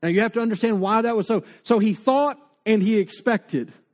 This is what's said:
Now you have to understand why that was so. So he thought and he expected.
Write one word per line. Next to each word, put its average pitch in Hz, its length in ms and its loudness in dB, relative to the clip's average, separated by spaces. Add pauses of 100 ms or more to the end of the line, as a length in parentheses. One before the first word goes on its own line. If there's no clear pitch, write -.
Now 165 80 -2
you 180 120 2
have 220 120 -2
to 233 80 -2
understand 220 400 -2
why 214 220 0
that 233 120 -2
was 208 120 -2
so. 220 160 0 (200)
So 233 140 2
he 208 160 2
thought 277 460 0 (260)
and 214 160 2
he 214 160 2
expected. 190 720 -4 (220)